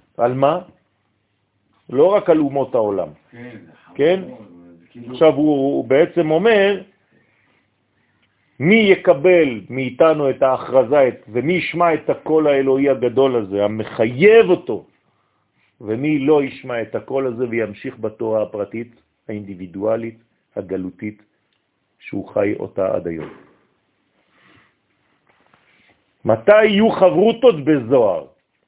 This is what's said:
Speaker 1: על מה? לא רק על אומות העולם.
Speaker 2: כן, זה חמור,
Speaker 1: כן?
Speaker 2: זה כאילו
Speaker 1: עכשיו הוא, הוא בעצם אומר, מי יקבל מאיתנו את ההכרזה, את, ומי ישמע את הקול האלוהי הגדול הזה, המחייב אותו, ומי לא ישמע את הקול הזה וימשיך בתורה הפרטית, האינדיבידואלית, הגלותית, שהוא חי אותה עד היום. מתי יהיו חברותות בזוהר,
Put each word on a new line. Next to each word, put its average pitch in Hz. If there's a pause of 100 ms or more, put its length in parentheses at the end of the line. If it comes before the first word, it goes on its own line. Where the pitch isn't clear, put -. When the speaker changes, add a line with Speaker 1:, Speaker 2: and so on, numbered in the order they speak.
(160)
Speaker 1:
על 120
מה? 143 (1300)
לא 135 (100)
רק 202
על 160
אומות 135
העולם. 101 (220)
Speaker 2:
כן, 120 (140)
זה - (120)
חמור, -
Speaker 1:
כן? 175 (580)
Speaker 2:
זה -
כאילו 120
Speaker 1:
עכשיו 151
הוא, 139
הוא 135
בעצם 156
אומר, 196 (1800)
מי 170
יקבל 175
מאיתנו 135
את 131
ההכרזה, 131
את, 113 (100)
ומי 123
ישמע 170
את -
הקול 156
האלוהי 135
הגדול 127
הזה, 101
המחייב 123
אותו, 131 (960)
ומי 131
לא 143
ישמע 123
את -
הקול 135
הזה 123
וימשיך 113
בתורה 110
הפרטית, 113 (320)
האינדיבידואלית, 104 (380)
הגלותית, 98 (760)
שהוא -
חי 104
אותה 95
עד 87
היום. 80 (3000)
מתי 202
יהיו 214
חברותות 185
בזוהר, 120 (420)